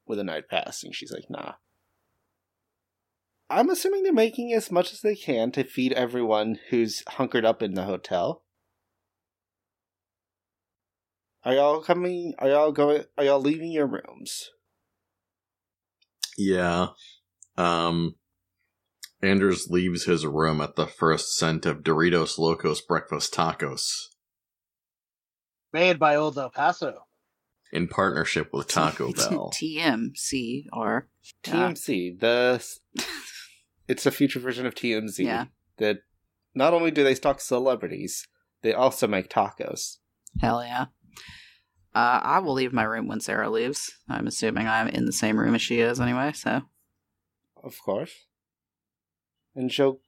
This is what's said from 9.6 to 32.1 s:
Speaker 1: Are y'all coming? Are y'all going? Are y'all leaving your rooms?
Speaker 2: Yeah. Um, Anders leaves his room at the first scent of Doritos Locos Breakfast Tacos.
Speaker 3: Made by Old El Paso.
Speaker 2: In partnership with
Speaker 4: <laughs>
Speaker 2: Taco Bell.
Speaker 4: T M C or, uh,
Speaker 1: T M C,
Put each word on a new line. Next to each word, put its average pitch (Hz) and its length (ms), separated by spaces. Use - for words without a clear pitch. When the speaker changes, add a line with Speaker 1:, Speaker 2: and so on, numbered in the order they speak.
Speaker 1:
Are 127 100
y'all 147 280
coming? 175 560
Are 135 100
y'all 147 240
going? 147 320
Are 143 60
y'all 139 160
leaving 160 300
your 151 160
rooms? - 640
Speaker 2:
Yeah. 90 500
Um, 85 600
Anders 95 480
leaves 90 340
his 80 220
room 78 340
at 73 140
the 78 120
first - 500
scent 80 300
of 76 180
Doritos 80 540
Locos 80 420
Breakfast - 540
Tacos. 78 760
Speaker 3:
Made 170 260
by 147 180
Old 151 220
El 131 120
Paso. 151 560
Speaker 2:
In 82 160
partnership 78 640
with 69 160
Speaker 4:
<laughs> - 0
Speaker 2:
Taco 78 440
Bell. - 400
Speaker 4:
T 156 280
M 131 340
C 127 580
or, 113 360
uh, - 40
Speaker 1:
T - 20
M 175 240
C, 90 420